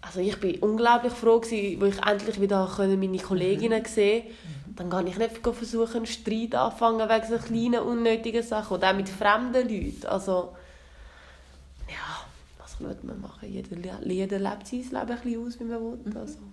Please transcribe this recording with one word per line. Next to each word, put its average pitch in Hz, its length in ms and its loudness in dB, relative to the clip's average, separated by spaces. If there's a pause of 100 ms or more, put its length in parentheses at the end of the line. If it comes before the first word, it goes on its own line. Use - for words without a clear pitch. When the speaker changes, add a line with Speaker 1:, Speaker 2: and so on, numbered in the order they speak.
Speaker 1:
also - 200 -8
ich 196 180 0
bin 185 200 0
unglaublich 233 540 4
froh 226 260 6
gewesen, 208 420 -2
wo 196 40 4
ich 196 200 2
endlich 208 360 0
wieder 190 340 2
können 196 240 4
meine 190 200 0
Kolleginnen 202 640 2
Speaker 2:
Mhm. - 40 -8
Speaker 1:
sehen. 220 380 4
Speaker 2:
Mhm. - 500 -14
Speaker 1:
Dann 175 140 -6
kann 180 180 2
ich 180 100 -4
nicht 226 240 -2
go 233 120 0
versuchen, 226 440 -2
einen 226 80 -2
Streit 226 480 -4
anfangen 226 540 2
wegen 220 200 4
so 233 100 0
kleinen, 233 420 2
unnötigen 226 640 2
Sachen. 214 340 -2
Oder 190 140 6
auch 196 40 4
mit 196 120 -2
fremden 233 600 2
Leuten. - 380 -4
Also, 185 460 0 (1300)
ja, - 380 -10 (340)
was - 220 -14
will - 220 -8
man - 180 -10
machen? 202 320 -14
Jeder 190 240 -8
le-, 185 360 -6
jeder 190 260 -2
lebt 202 280 -4
sein 247 140 -6
Leben 254 140 -8
ein 214 120 -4 (140)
bisschen 233 260 -4
aus, 233 120 -12
wie 240 40 -8
man 233 160 -6
will. 233 200 -8 (120)
Speaker 2:
Mhm. 214 60 -8
Speaker 1:
Also, 226 220 -12 (140)